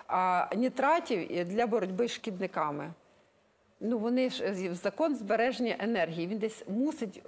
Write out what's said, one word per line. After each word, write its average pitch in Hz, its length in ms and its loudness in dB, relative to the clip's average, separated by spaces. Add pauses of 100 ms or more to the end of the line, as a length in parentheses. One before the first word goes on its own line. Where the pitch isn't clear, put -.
а, 185 500 4
нітратів, 262 760 2
е, 175 140 0
для 208 220 0
боротьби 208 420 0
з - 20 -4
шкідниками. 170 800 -4 (880)
Ну, 226 180 0
вони 247 320 2
ж, - 140 -4
е, 196 100 0
з-, 180 200 -2
закон 262 420 0
збереження 226 600 0
енергії, 175 480 0
він 208 120 -4
десь 214 300 -4
мусить 226 600 -2